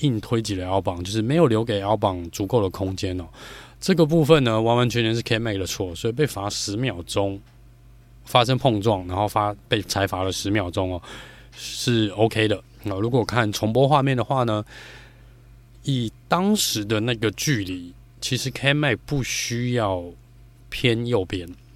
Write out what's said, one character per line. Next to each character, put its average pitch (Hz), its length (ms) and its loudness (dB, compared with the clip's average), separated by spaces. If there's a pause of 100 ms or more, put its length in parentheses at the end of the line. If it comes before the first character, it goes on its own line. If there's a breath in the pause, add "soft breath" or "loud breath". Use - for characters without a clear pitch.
硬 123 180 2
推 117 220 -2
挤 104 140 -4
了 90 100 -4
Albon， 92 380 -2
就 95 80 -6
是 110 100 -2
没 123 140 0
有 170 100 6
留 110 180 4
给 104 200 -2
Albon 98 480 0
足 98 160 -4
够 113 160 2
的 95 80 0
空 95 240 -4
间 92 260 -4
哦。 85 60 -12 (520 loud breath)
这 185 140 2
个 165 100 6
部 156 220 4
分 147 180 6
呢， 110 160 4
完 117 160 4
完 120 140 4
全 117 140 2
全 110 120 2
是 117 60 -2
K-Max 110 380 -2
的 92 80 -4
错， 90 260 -4
所 113 160 -4
以 - 20 -2
被 135 140 0
罚 101 240 -4
十 - 260 -4
秒 110 280 -2
钟， 98 360 -2 (840)
发 123 180 4
生 123 140 2
碰 113 240 2
撞， 95 260 0
然 90 80 -6
后 104 120 0
发-， 104 280 0 (140)
被 110 140 0
裁 98 240 0
罚 92 160 -2
了 95 80 0
十 98 200 -2
秒 101 180 0
钟 92 260 -2
哦， 87 60 -8 (540 loud breath)
是 113 540 0
OK 107 400 2
的。 98 120 -2 (220)
那 98 160 -4
如 113 100 0
果 120 140 2
看 110 260 0
重 107 220 -2
播 131 160 4
画 139 160 4
面 135 120 2
的 123 60 0
话 131 220 0
呢， 107 200 0 (1200 loud breath)
以 123 280 -2 (160)
当 196 260 2
时 113 300 0
的 107 160 0
那 117 160 0
个 107 160 0
距 120 320 -2
离， 90 300 -10 (260)
其 - 160 -4
实 - 160 -4
K-Max 143 540 0
不 143 180 -2
需 120 500 -4
要 98 300 0 (640)
偏 120 380 0
右 113 180 2
边， 87 220 -8 (280)